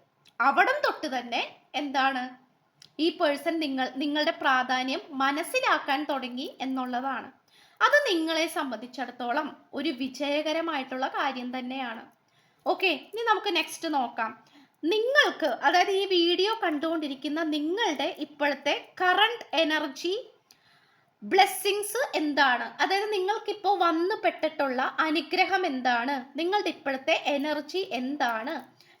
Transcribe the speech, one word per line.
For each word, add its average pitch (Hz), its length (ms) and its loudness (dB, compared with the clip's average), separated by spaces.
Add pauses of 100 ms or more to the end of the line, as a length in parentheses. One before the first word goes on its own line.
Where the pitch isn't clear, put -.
(400)
അവിടം 359 340 4
തൊട്ട് 320 440 -2
തന്നെ 240 380 -4 (180)
എന്താണ് 262 720 -2 (540)
ഈ 330 200 0
പേഴ്സൺ 320 420 0
നിങ്ങൾ, 262 360 -2
നിങ്ങളുടെ 302 340 0
പ്രാധാന്യം 262 720 0 (100)
മനസ്സിലാക്കാൻ 302 1000 0
തുടങ്ങി 262 500 -6
എന്നുള്ളതാണ്. 254 680 -4 (580)
അത് 523 300 6
നിങ്ങളെ 320 320 0
സംബന്ധിച്ചിടത്തോളം 254 1160 -6 (100)
ഒരു 285 140 -4
വിജയകരമായിട്ടുള്ള 285 1200 -2
കാര്യം 254 500 -4
തന്നെയാണ്. 247 480 -8 (600)
ഓക്കെ, 370 200 2
ഇനി 392 440 -2
നമുക്ക് 392 260 2
നെക്സ്റ്റ് 330 380 -2
നോക്കാം. 233 500 -4 (400)
നിങ്ങൾക്ക്, 440 640 4
അതായത് 359 440 4
ഈ 392 160 2
വീഡിയോ 370 580 2
കണ്ടുകൊണ്ടിരിക്കുന്ന 302 760 -2
നിങ്ങളുടെ 311 760 -2
ഇപ്പോഴത്തെ 285 840 -2
കറന്റ് 381 560 2
എനർജി 311 760 -2 (920)
ബ്ലെസ്സിങ്സ് 403 960 2
എന്താണ്? 269 680 2
അതായത് 403 300 2
നിങ്ങൾക്കിപ്പോ 415 640 0
വന്നു 349 380 2
പെട്ടിട്ടുള്ള 311 840 0
അനുഗ്രഹം 359 680 2
എന്താണ്? 254 720 -2
നിങ്ങളുടെ 381 300 0
ഇപ്പോഴത്തെ 277 440 -2
എനർജി 294 800 -2
എന്താണ് 254 680 -4 (380)